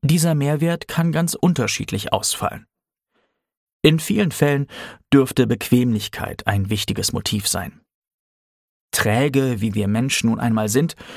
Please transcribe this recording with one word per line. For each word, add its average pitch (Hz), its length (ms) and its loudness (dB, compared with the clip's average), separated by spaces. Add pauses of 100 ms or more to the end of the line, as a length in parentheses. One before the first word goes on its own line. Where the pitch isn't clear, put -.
Dieser 160 340 2
Mehrwert 151 520 0
kann 165 240 0
ganz 165 220 0
unterschiedlich - 800 -2
ausfallen. - 520 -4 (1160)
In 156 160 6
vielen 202 320 0
Fällen 143 340 0 (480)
dürfte 131 320 6
Bequemlichkeit - 1000 0
ein 98 240 0
wichtiges 101 420 -2
Motiv - 340 -2
sein. - 340 -6 (1080)
Träge, 127 720 0
wie 107 140 -2
wir 104 120 0
Menschen 117 440 0
nun 113 80 -2
einmal 110 300 0
sind, 139 260 0 (200)